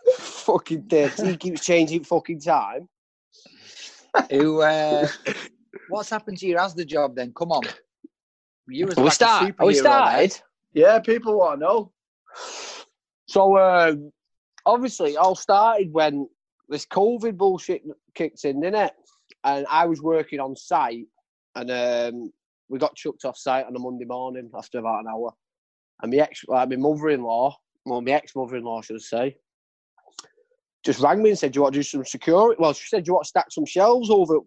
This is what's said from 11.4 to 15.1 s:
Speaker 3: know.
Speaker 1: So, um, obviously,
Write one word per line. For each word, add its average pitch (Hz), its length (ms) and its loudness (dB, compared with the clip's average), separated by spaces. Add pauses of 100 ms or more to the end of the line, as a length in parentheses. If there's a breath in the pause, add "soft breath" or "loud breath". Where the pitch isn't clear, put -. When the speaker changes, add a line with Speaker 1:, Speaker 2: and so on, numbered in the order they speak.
Speaker 3:
know. 190 320 0 (1400 loud breath)
Speaker 1:
So, 196 300 4
um, 165 540 4 (540)
obviously, 220 480 0